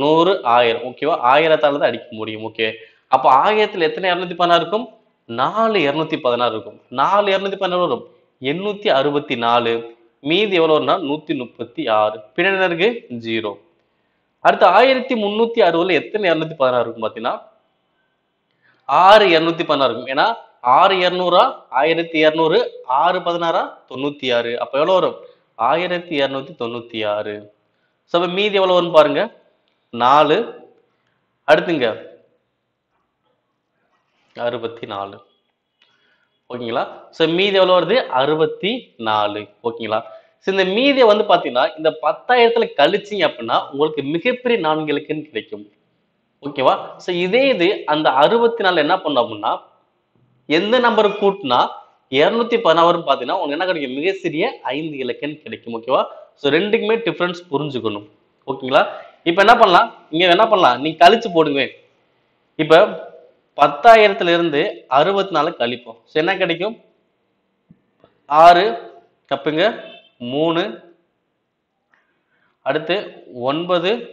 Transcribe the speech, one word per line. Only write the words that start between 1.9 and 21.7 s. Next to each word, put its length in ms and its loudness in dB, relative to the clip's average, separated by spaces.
அடிக்க 180 -10
முடியும். 280 -10
ஓகே, 180 -4
அப்ப 100 2
ஆயிரத்துல 440 0
எத்தனை 220 -4
இருநூத்தி 300 -6
பதினாறு 220 2
இருக்கும்? 240 -6
நாலு 460 -2
இருநூத்தி 400 -4
பதினாறு 280 -2
இருக்கும். 240 -14
நாலு 340 0
இருநூத்தி 280 -6
பதினாறு 240 -2
வரும். 180 -6
எண்ணூத்தி 580 -4
அறுபத்தி 460 -2
நாலு. 280 0
மீதி 300 0
எவ்வளவு 160 2
வரும்னா? 200 0
நூத்தி 320 -6
முப்பத்தி 420 -12
ஆறு. 160 -2
பின்னாடி 220 0
என்ன 120 0
இருக்கு? 200 0
ஜீரோ. 260 -4
அடுத்து 180 4
ஆயிரத்தி 440 2
முன்னூத்தி 460 -2
அறுபதுல 340 0
எத்தனை 300 -6
இருநூத்தி 300 -4
பதினாறு 240 2
இருக்கும் 200 -8
பாத்தீங்கன்னா, 280 -6
ஆறு 200 8
இருநூத்தி 340 0
பதினாறு 220 2
இருக்கும். 240 -8
ஏன்னா 120 2
ஆறு 160 4
இருநூறா, 380 2